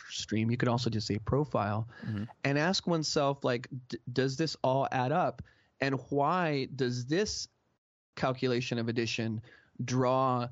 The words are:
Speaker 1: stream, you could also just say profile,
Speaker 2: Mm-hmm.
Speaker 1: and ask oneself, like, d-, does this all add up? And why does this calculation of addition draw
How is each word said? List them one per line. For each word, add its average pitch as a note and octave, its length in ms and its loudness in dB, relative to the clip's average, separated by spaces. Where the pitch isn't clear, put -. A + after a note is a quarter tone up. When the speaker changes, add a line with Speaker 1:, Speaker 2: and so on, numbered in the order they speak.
Speaker 1:
stream, A2 400 0
you B2 60 2
could B2+ 120 2
also A#2 220 2
just G#2+ 160 -2
say G#2 120 -2
profile, A2+ 680 0
Speaker 2:
Mm-hmm. G#2+ 200 -4
Speaker 1:
and C#3 160 2
ask F3+ 300 2
oneself, D3 560 0
like, B2 240 0
d-, - 100 -8
does C3 240 2
this D#3+ 280 -2
all C3 260 2
add B2+ 220 0
up? D#3 300 0
And C3+ 280 0
why D3 640 0
does B2 320 0
this F#3 400 -2
calculation B2+ 640 0
of A2+ 80 -2
addition A2+ 520 -2
draw B2+ 680 2